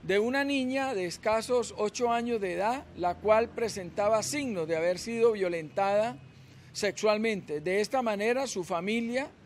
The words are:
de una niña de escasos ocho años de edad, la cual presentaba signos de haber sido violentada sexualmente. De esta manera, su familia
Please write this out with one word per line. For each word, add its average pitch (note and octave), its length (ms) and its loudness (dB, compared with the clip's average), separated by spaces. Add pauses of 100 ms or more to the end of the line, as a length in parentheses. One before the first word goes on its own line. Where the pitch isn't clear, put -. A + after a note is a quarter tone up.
de F#3+ 160 2
una B3+ 240 2
niña C4+ 500 0
de F#3 140 -2
escasos A3 680 0
ocho A3 340 0
años A#3 280 0
de F#3 140 -2
edad, A3 320 -2 (100)
la F3 200 0
cual A3 340 4
presentaba G#3 720 0
signos A#3 460 -4
de D#3+ 100 0
haber F3 220 0
sido A3+ 320 2
violentada G3 880 0 (540)
sexualmente. G#3 880 0
De F#3 220 0
esta A#3+ 220 0
manera, A3+ 420 0
su G3 180 -4
familia A3+ 680 -2 (160)